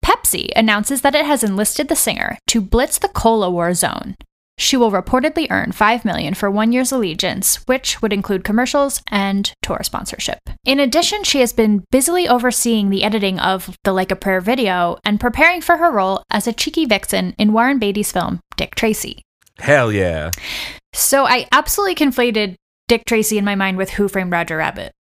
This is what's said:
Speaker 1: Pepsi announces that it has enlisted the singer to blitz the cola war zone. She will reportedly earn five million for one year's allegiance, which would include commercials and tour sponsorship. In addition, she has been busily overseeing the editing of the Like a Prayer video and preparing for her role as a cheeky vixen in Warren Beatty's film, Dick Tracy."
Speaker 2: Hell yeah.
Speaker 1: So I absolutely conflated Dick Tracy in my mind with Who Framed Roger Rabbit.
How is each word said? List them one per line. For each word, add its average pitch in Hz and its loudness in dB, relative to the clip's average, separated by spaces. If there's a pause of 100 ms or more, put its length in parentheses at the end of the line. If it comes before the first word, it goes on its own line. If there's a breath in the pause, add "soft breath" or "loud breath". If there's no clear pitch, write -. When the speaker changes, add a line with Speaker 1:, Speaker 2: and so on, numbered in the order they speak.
Speaker 1:
Pepsi - 0
announces 220 2
that 277 4
it 302 4
has 294 0
enlisted 208 -2
the 320 2
singer - -2 (100)
to 233 2
blitz 233 0
the 403 0
cola 214 2
war 175 0
zone. - -4 (420)
She - 0
will 233 4
reportedly 262 0
earn 190 -2
five 226 2
million 190 -2
for 202 -2
one 214 2
year's 254 0
allegiance, 190 -2 (100)
which - -2
would 214 0
include 196 -2
commercials 254 0
and 196 -2 (100)
tour - -4
sponsorship. - -6 (260)
In 269 2
addition, 339 0
she 277 0
has 233 2
been 208 2
busily 339 2
overseeing 233 2
the 196 0
editing 202 -2
of 190 -2
the 196 0
Like 190 0
a 190 -2
Prayer 185 -2
video 180 0
and 208 2
preparing 302 2
for 339 2
her 339 4
role 196 0
as 208 -2
a 233 -2
cheeky 311 -2
vixen 190 -2
in 208 4
Warren 247 2
Beatty's 208 -2
film, 175 -2 (160)
Dick - -6
Tracy." - -4 (360)
Speaker 2:
Hell 135 4
yeah. 85 0 (640 loud breath)
Speaker 1:
So 269 2
I 247 0
absolutely 349 0
conflated 240 0 (340)
Dick 233 -2
Tracy 214 0
in 202 -2
my 202 -2
mind 190 -2
with 190 -4
Who 202 -2
Framed 185 -4
Roger 170 -4
Rabbit. 147 -6 (120)